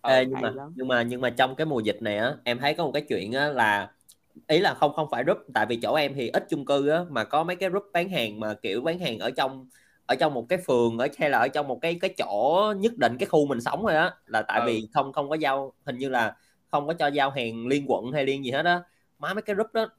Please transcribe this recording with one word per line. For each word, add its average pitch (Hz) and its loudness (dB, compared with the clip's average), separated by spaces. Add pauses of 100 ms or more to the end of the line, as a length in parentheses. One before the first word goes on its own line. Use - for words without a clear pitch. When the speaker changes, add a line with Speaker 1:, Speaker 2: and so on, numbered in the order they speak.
Speaker 1:
Ê, 131 6
Speaker 2:
Ừ. - 0
Speaker 1:
nhưng 131 -4
Speaker 3:
Hay 127 -4
Speaker 1:
mà, 113 0
Speaker 3:
lắm. 139 -12
Speaker 1:
nhưng 131 -6
mà, 123 4
nhưng 123 -4
mà 127 2
trong 131 2
cái 156 -2
mùa 143 0
dịch 107 -2
này 104 -2
á, 123 0 (100)
em 120 0
thấy 143 0
có 170 -2
một 139 -2
cái 147 0
chuyện 104 -2
á 139 0
là, 107 2 (580)
ý 156 4
là 180 2
không, 147 2
không 156 -4
phải 123 -2
group, 190 2 (160)
tại 107 4
vì 120 -2
chỗ 113 0
em 143 0
thì 131 -2
ít - -2
chung 143 -2
cư 143 2
á, 160 2 (100)
mà 120 -2
có 151 0
mấy 175 -4
cái 185 -2
group 196 -2
bán 180 0
hàng 113 -2
mà 107 -4
kiểu 107 -2
bán 165 -2
hàng 135 -4
ở 101 -2
trong, 135 -4 (400)
ở 123 2
trong 151 2
một 117 -4
cái 180 0
phường, 117 4
ở, 131 0 (100)
hay 156 2
là 131 2
ở 120 4
trong 147 -2
một 123 -6
cái, 170 -2
cái 190 -2
chỗ 143 2 (160)
nhất 220 2
định, 120 2
cái - -2
khu 151 4
mình 131 -2
sống 143 -4
rồi 170 4
á, 165 4 (160)
là 110 0
tại 107 0
Speaker 2:
Ừ. 120 0
Speaker 1:
vì 110 -2
không, 139 0
không 143 -2
có 147 -2
giao, 139 -2 (120)
hình 127 -6
như 135 -4
là 117 0 (340)
không 143 0
có 156 -2
cho 160 0
giao 143 2
hàng 117 -6
liên 143 0
quận 113 0
hay 143 0
liên 139 -2
gì 123 -4
hết 139 -2
á. 175 2 (360)
Má, 156 -6
mấy 214 -6
cái 208 -4
group 220 -2
đó 165 0 (120)